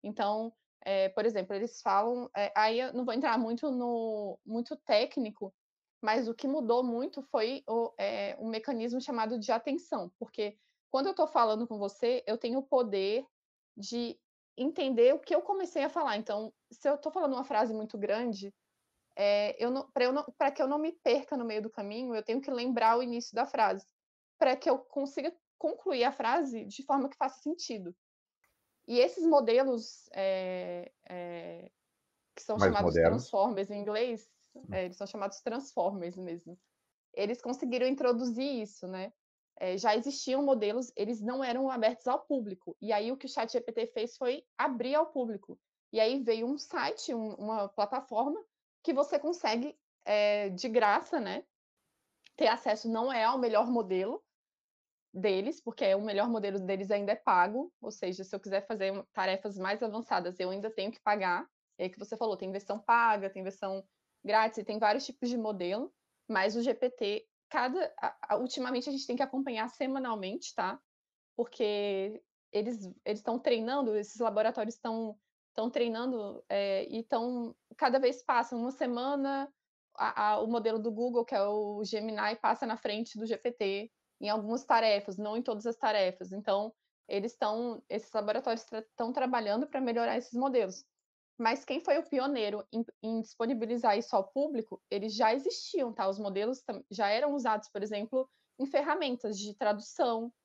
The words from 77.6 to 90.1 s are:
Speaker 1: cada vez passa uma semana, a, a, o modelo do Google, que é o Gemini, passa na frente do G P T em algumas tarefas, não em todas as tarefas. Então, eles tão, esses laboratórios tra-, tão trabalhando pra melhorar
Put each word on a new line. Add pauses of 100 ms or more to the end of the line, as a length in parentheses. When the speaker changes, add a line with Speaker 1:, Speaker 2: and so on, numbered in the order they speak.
Speaker 1:
cada
vez
passa
uma
semana, (440)
a,
a,
o
modelo
do
Google,
que
é
o
Gemini,
passa
na
frente
do
G
P
T (300)
em
algumas
tarefas,
não
em
todas
as
tarefas.
Então, (360)
eles
tão,
esses
laboratórios
tra-, (100)
tão
trabalhando
pra
melhorar